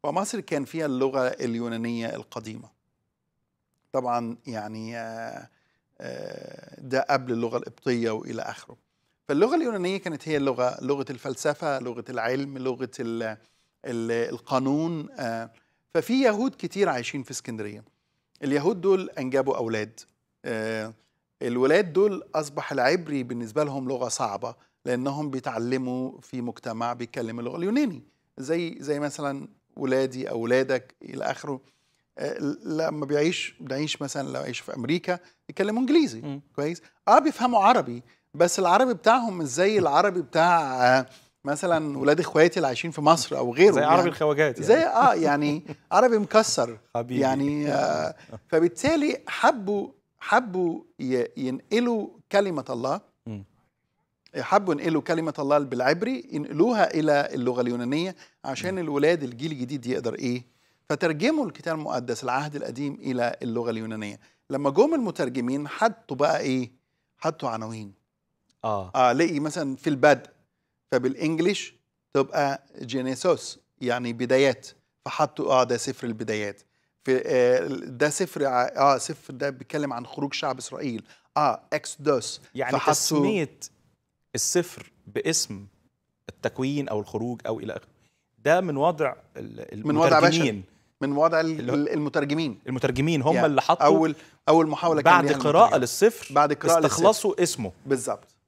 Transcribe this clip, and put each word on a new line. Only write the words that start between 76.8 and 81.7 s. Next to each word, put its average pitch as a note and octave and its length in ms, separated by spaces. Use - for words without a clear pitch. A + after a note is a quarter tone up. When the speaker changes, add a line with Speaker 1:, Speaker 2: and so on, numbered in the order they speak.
Speaker 1:
في، C3 220
آه، B2+ 400
ده C3+ 220
سفر D3+ 380
ع-، B2 300
آه، C#3 220
سفر - 360
ده C#3+ 160
بيتكلم C3+ 420
عن A#2+ 140
خروج C#3+ 280
شعب C3 240
إسرائيل. C3 460
آه، C#3+ 260